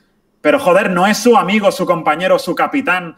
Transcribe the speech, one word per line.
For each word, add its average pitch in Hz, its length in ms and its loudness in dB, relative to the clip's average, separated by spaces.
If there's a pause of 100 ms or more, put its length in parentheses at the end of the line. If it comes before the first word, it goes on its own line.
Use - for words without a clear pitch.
(400)
Pero, 147 180 0
joder, 185 320 2
no 180 160 2
es - 120 0
su 240 180 4
amigo, 196 340 0
su 175 160 -4
compañero, 170 500 0
su 165 200 -6
capitán 160 600 -4